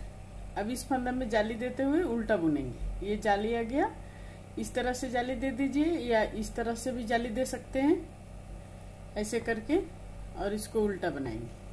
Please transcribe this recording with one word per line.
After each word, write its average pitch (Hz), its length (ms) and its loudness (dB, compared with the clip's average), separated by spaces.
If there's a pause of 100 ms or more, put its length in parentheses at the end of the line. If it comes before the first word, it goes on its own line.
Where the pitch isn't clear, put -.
(580)
अब 208 120 -2
इस 247 160 -4
फंदा 254 260 0
में 254 180 -2
जाली 220 260 2
देते 247 280 -2
हुए 302 200 6
उल्टा 226 340 2
बुनेंगे। 147 680 0
ये 208 140 0
जाली 214 360 4
आ 233 80 2
गया, 294 320 2 (600)
इस 220 180 -4
तरह 247 180 2
से 247 160 -4
जाली 247 260 0
दे 262 180 0
दीजिए 294 480 4
या 226 220 4
इस - 320 -2
तरह 233 200 0
से 254 160 -2
भी 240 140 -4
जाली 233 260 2
दे 254 160 2
सकते 262 340 -2
हैं 320 280 4 (1080)
ऐसे 214 240 0
करके, 233 400 2 (560)
और 202 160 0
इसको 214 280 0
उल्टा 196 280 2
बनाएंगे। 120 640 -4